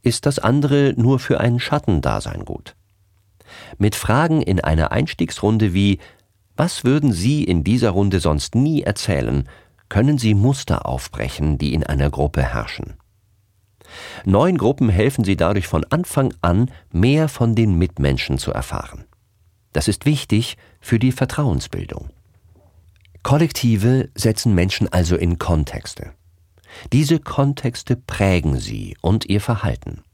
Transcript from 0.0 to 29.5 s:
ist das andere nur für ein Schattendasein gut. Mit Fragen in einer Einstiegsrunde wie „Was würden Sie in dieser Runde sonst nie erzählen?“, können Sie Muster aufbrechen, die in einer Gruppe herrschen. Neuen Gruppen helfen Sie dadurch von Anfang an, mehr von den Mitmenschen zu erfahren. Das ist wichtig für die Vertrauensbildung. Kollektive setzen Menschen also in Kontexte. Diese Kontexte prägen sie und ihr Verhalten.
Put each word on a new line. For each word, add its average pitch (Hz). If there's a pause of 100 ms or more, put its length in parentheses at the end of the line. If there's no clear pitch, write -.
ist -
das 139
andere 139
nur 123
für -
ein 120
Schattendasein 67
gut. - (1040)
Mit 104
Fragen 156
in 95
einer 80
Einstiegsrunde 104
wie 98 (580)
„Was -
würden 139
Sie 123
in 85
dieser 117
Runde 95
sonst 76
nie 143
erzählen?“, 69 (400)
können 135
Sie 110
Muster 127
aufbrechen, 65
die 69
in 76
einer 71
Gruppe 73
herrschen. - (1300)
Neuen 143
Gruppen 120
helfen 107
Sie 95
dadurch 90
von 78
Anfang 143
an, 95 (220)
mehr 139
von 117
den 104
Mitmenschen 69
zu -
erfahren. - (680)
Das 76
ist -
wichtig 135 (240)
für -
die 127
Vertrauensbildung. 87 (1120)
Kollektive 127
setzen 110
Menschen 92
also 87
in 85
Kontexte. - (800)
Diese 151
Kontexte 135
prägen 85
sie 52
und 104
ihr 101
Verhalten. - (120)